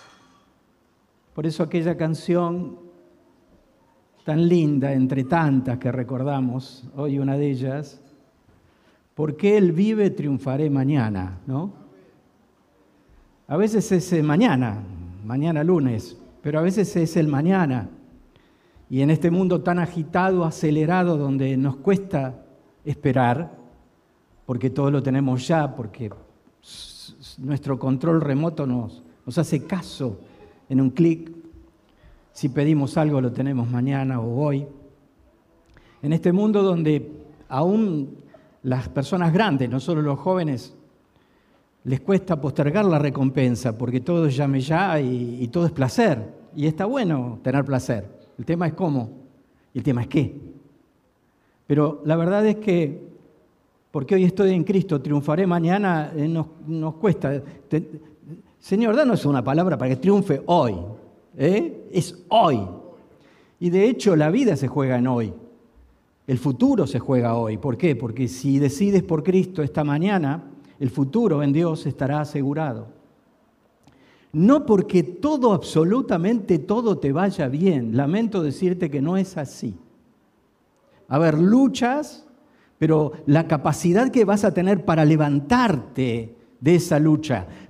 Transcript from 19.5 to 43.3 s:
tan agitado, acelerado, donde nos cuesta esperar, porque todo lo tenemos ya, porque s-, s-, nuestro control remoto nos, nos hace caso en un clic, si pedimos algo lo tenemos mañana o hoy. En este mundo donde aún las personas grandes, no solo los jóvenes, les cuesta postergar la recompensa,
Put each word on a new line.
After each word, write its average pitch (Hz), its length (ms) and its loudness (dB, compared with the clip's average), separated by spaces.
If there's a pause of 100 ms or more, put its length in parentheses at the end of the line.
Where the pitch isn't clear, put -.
tan 175 180 0
agitado, 175 680 0
acelerado, 160 720 0
donde 135 400 0
nos 131 200 0
cuesta 151 680 -2 (420)
esperar, 135 720 0 (880)
porque 127 220 -4
todo 139 220 0
lo 143 100 2
tenemos 131 460 -2
ya, 151 300 0
porque 110 300 -12 (540)
s-, - 600 -20
s-, - 200 -20
nuestro 139 380 -4
control 143 420 0
remoto 147 460 -2
nos, 123 380 -6 (200)
nos 127 140 -4
hace 160 260 -2
caso 135 540 -8 (500)
en 131 120 2
un 131 100 2
clic, 165 400 0 (1000)
si - 160 -6
pedimos 143 480 0
algo 151 240 2
lo 123 100 -2
tenemos 127 400 -2
mañana 131 480 -2
o 117 260 -2
hoy. 143 220 -2 (1400)
En 147 100 -2
este 170 200 2
mundo 208 320 2
donde 156 480 0 (360)
aún 175 680 -2 (480)
las 127 240 -4
personas 165 440 0
grandes, 139 380 2
no 131 80 -4
solo 156 240 -2
los 143 160 -2
jóvenes, 165 560 -4 (1120)
les 135 160 -2
cuesta 185 400 0
postergar 156 460 0
la 160 120 4
recompensa, 131 800 0